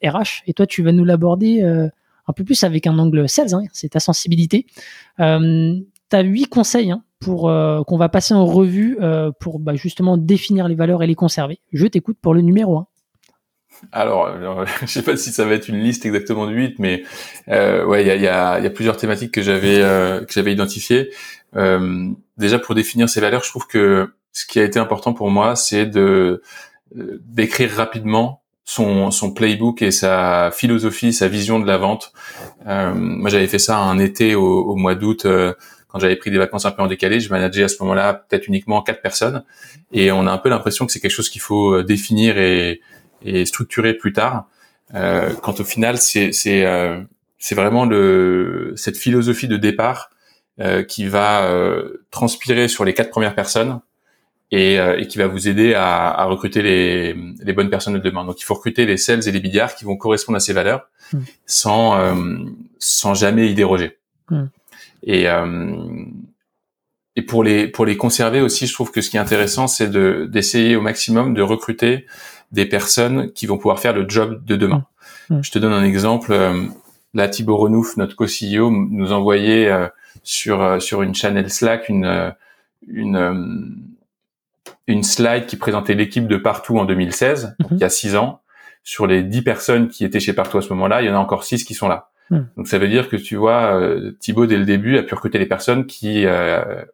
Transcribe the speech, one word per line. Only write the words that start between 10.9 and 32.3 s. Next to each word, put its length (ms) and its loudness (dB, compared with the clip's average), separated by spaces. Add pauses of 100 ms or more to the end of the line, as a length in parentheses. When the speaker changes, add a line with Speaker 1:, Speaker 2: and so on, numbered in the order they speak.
Speaker 1:
et 60 2
les 80 2
conserver. 440 -2 (120)
Je 160 2
t'écoute 340 -2
pour 140 4
le 60 6
numéro 360 4
un. 100 -6 (1040)
Speaker 2:
Alors, 360 0
alors, 380 -6
<laughs> 160 -8
je 40 -6
sais 160 -4
pas 160 0
si 140 -8
ça 120 0
va 120 2
être 140 -6
une 100 -4
liste 260 -2
exactement 400 -2
de 60 -6
huit, 260 -2
mais, 240 -2 (460)
euh, 360 2
ouais, 200 4
il 40 4
y 40 4
a, 40 4
il 60 0
y 60 2
a, 320 2
il 40 -2
y 40 -2
a 20 0
plusieurs 260 -2
thématiques 360 -4
que 100 -2
j'avais, 400 4
euh, 420 2
que 80 -14
j'avais 220 0
identifiées. 560 0 (460)
Euh, 540 0 (280)
déjà, 220 2
pour 160 -4
définir 340 2
ces 100 -2
valeurs, 240 0
je 60 -8
trouve 160 -10
que 480 2 (200)
ce 120 -10
qui 140 -2
a 40 6
été 140 0
important 360 -2
pour 180 -2
moi, 240 2
c'est 320 0
de, 560 2 (520)
euh, 300 -12
d'écrire 460 0
rapidement 720 -2 (220)
son, 440 0
son 240 -4
playbook 480 0
et 80 2
sa 640 2
philosophie, 580 0
sa 160 0
vision 320 0
de 60 -2
la 140 2
vente. 340 -4 (540)